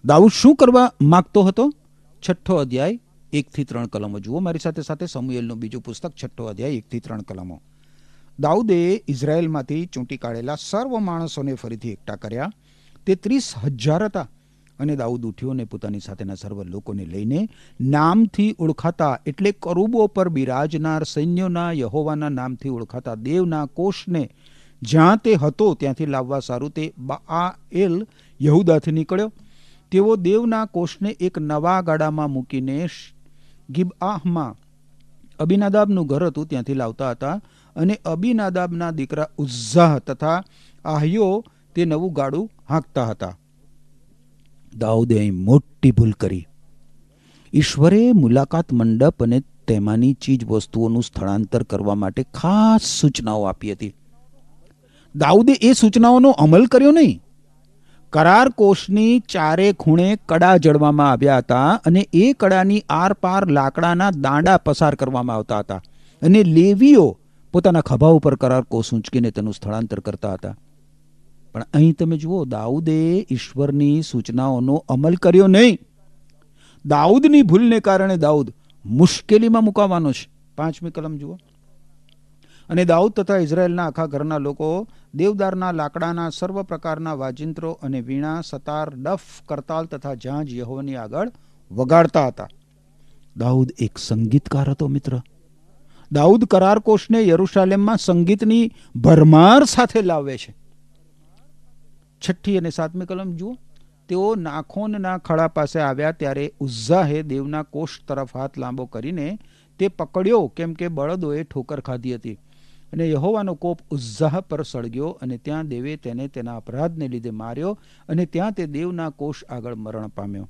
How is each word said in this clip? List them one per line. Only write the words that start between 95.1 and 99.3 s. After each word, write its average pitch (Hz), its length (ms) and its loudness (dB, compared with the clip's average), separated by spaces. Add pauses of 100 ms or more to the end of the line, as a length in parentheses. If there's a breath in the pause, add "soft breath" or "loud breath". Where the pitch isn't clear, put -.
દાઉદ 180 320 4
કરારકોષને 208 840 2
યરુશાલેમમાં 196 680 2
સંગીતની 208 760 2 (240 soft breath)
ભરમાર 160 680 8